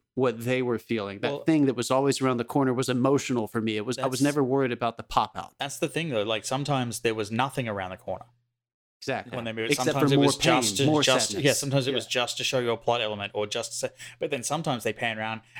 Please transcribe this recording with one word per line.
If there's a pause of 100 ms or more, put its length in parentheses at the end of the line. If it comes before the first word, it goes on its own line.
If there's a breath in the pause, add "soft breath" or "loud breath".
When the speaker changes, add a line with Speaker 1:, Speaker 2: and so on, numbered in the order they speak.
(140)
Speaker 1:
what
they
were
feeling.
That
Speaker 2:
Well,
Speaker 1:
thing
that
was
always
around
the
corner
was
emotional
for
me.
It
was,
I
was
Speaker 2:
that's
Speaker 1:
never
worried
about
the
pop
out.
Speaker 2:
That's
the
thing,
though.
Like,
sometimes
there
was
nothing
around
the
corner (760)
Speaker 1:
Exactly.
Speaker 2:
when
they
moved.
Speaker 1:
Except
Speaker 2:
Sometimes
Speaker 1:
for
Speaker 2:
it
Speaker 1:
more
Speaker 2:
was
Speaker 1:
pain,
Speaker 2:
just,
Speaker 1:
more
Speaker 2:
just,
Speaker 1:
sadness.
Speaker 2:
yeah,
sometimes
it
Speaker 1:
Yeah.
Speaker 2:
was
just
to
show
you
a
plot
element
or
just
to
say, (280 loud breath)
but
then
sometimes
they
pan
around (200 loud breath)